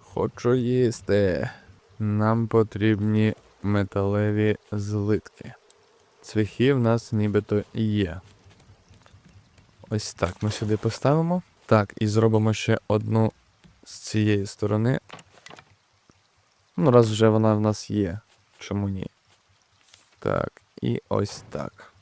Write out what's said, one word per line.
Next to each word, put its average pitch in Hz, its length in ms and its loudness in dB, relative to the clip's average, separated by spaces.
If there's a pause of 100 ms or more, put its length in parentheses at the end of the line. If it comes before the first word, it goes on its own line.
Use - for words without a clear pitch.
Хочу - 540 -4
їсти. 117 960 0 (480)
Нам 110 500 0
потрібні 107 880 2 (280)
металеві 104 920 0 (160)
злитки. 104 800 -4 (720)
Цвяхи 113 520 0
в 135 40 2
нас 117 340 0
нібито 104 500 0 (120)
є. 104 460 -2 (1700)
Ось - 200 -6
так - 280 -4
ми 107 80 -2
сюди 107 260 -4
поставимо. 160 680 -2 (240)
Так, 104 320 2
і 110 80 -2
зробимо 110 460 2
ще 113 260 -2 (100)
одну 107 440 0 (520)
з - 140 -14
цієї 104 480 0
сторони. 107 540 -2 (1800)
Ну, 170 140 2
раз 120 200 6
вже 107 180 4
вона 110 260 4
в 104 60 0
нас 107 300 -2
є, 104 300 -2 (380)
чому 101 300 -4
ні? 95 180 -6 (1120)
Так, - 440 -4 (200)
і 120 260 -2
ось 101 420 -4
так. - 520 -14